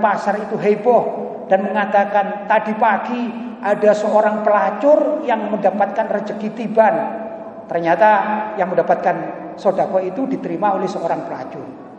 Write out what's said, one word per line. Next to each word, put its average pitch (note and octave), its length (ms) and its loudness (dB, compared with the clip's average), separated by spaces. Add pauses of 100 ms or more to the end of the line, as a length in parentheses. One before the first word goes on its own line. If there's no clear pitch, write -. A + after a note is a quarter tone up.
pasar G#3 400 0
itu G#3+ 160 -6
heboh G#3+ 480 4 (480)
dan G3+ 160 4
mengatakan, G3+ 800 0
"Tadi G#3+ 320 2
pagi A#3 420 0 (380)
ada G#3 320 4
seorang G#3+ 480 2
pelacur G#3+ 880 4
yang G#3+ 240 -2
mendapatkan G#3+ 560 0
rezeki G#3 480 -4
tiban." G#3+ 380 2 (720)
Ternyata E3+ 400 4 (480)
yang F3+ 160 -2
mendapatkan F3 440 0 (440)
sedekah F#3 400 0
itu F#3 240 -4
diterima F#3+ 480 -2
oleh F#3 160 -2
seorang E3 400 -4
pelacur. C#3 400 -12 (300)